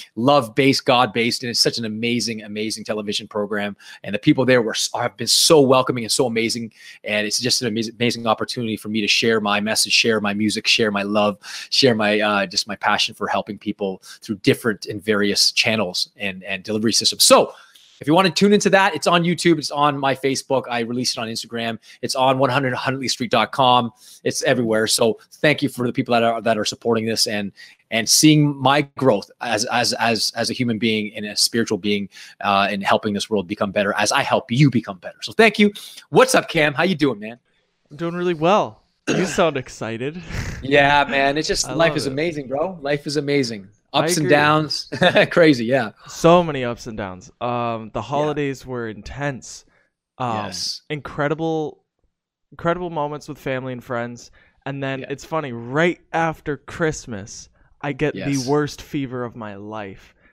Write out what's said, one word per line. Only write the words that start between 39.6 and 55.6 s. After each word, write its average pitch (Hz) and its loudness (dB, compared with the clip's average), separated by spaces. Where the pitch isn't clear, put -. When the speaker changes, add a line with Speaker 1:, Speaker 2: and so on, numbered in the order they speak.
Speaker 2:
<laughs> - -12
Speaker 1:
Yeah, 143 6
man. 139 2
It's 156 -4
just, - -2
Speaker 2:
I 143 -8
Speaker 1:
life 160 4
Speaker 2:
love 151 -2
Speaker 1:
is 135 -2
Speaker 2:
it. 135 -4
Speaker 1:
amazing, 147 -4
bro. 160 -4
Life 147 -4
is 143 -2
amazing. 139 -2
Speaker 2:
I 143 2
Speaker 1:
Ups 170 0
and 151 0
Speaker 2:
agree. 147 6
Speaker 1:
downs. 151 2
<laughs> 185 4
Crazy, 151 6
yeah. 117 0
Speaker 2:
So 170 6
many 143 -4
ups 120 -6
and 170 -12
downs. 92 -10
Um, 117 -4
the - -6
Speaker 1:
Yeah. 113 -6
Speaker 2:
holidays 143 -4
were 127 -8
intense. 113 -10
Um, 113 -4
Speaker 1:
Yes. - -8
Speaker 2:
incredible, 156 -4
incredible 170 -4
moments 147 -6
with 147 -12
family 131 -6
and 123 -12
friends. 120 -8
And 139 -8
then 135 -6
Speaker 1:
Yeah. 131 -12
Speaker 2:
it's 135 -10
funny, 156 -4
right 131 -2